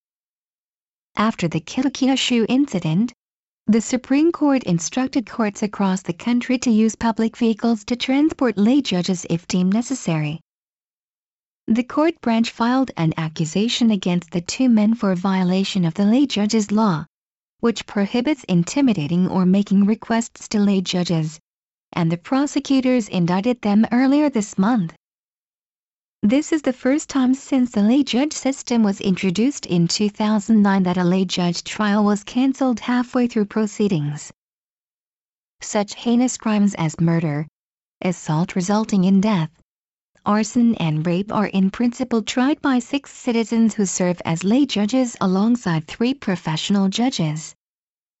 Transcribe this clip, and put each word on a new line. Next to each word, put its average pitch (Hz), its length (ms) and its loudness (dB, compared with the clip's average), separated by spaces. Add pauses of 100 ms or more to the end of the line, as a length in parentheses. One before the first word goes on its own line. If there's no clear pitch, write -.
(1160)
After 214 320 -2
the 185 140 -4
Kitakyushu 254 880 0
incident, 220 640 0 (540)
the 220 120 4
Supreme 277 540 0
Court 277 300 2
instructed 247 600 -2
courts 208 380 -4
across 196 380 -2
the - 100 -6
country 240 460 -2
to 247 120 -2
use 220 260 4
public 226 420 -2
vehicles 226 480 0
to 247 100 -4
transport 262 640 0
lay 240 240 4
judges 180 480 -2
if 165 180 -4
deemed 185 260 0
necessary. 165 680 -4 (1300)
The 233 160 0
court 311 360 0
branch 226 320 0
filed 247 460 0
an 160 180 0
accusation 175 760 -2
against 185 400 -2
the 175 100 -4
two 262 260 -2
men 220 260 4
for 196 220 0
violation 185 720 0
of 160 80 0
the 202 120 0
lay 254 200 4
judges 214 440 0
law, 202 360 0 (560)
which 233 260 -2
prohibits 247 560 -2
intimidating 180 840 0
or 185 200 0
making 196 400 4
requests - 640 -4
to 214 100 -2
lay 202 220 2
judges, 170 580 -2 (540)
and 165 180 0
the 170 60 -2
prosecutors 262 920 0
indicted 185 520 0
them 208 300 2
earlier 269 380 4
this 214 300 -4
month. 196 340 0 (1300)
This 262 300 2
is 320 120 0
the 262 100 0
first 277 360 -2
time 254 240 2
since 254 380 -2
the 208 100 0
lay 247 220 4
judge 277 300 -2
system 247 500 -2
was 202 160 0
introduced 190 680 -2
in 170 220 2
two 208 220 0
thousand 214 520 2
nine 196 220 4
that 180 140 0
a 180 60 0
lay 185 220 2
judge 175 380 -2
trial 208 400 0
was 208 200 0
cancelled 262 560 0
halfway 247 480 0
through 220 180 0
proceedings. 196 880 -2 (1300)
Such - 340 -4
heinous 240 420 0
crimes 208 380 0
as 160 240 -4
murder, 165 480 -2 (540)
assault 175 540 -2
resulting 202 480 0
in 196 180 4
death, 190 300 0 (760)
arson 220 500 2
and 156 300 -2
rape 185 260 -2
are 208 140 0
in 190 240 2
principle 240 540 -2
tried 269 360 -2
by 262 200 0
six - 340 -6
citizens 226 640 0
who 208 100 0
serve 180 400 -2
as 165 180 -4
lay 247 220 2
judges 240 560 -2
alongside 190 640 0
three 254 300 -2
professional 190 720 -2
judges. 170 640 -4 (680)